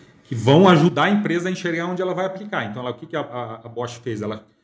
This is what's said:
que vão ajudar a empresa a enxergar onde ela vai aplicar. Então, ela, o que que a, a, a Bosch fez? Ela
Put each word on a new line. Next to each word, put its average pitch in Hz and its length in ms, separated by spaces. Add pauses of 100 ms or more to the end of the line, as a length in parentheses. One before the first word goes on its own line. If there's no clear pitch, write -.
(240)
que - 100
vão 135 340
ajudar 160 360
a 180 80
empresa 175 360
a 185 40
enxergar 170 340
onde 180 160
ela 180 140
vai 185 100
aplicar. 190 400
Então, 107 160
ela, 123 100
o 117 40
que - 100
que - 100
a, 151 60
a, 120 420
a 117 60
Bosch 117 340
fez? 110 200
Ela 107 200 (200)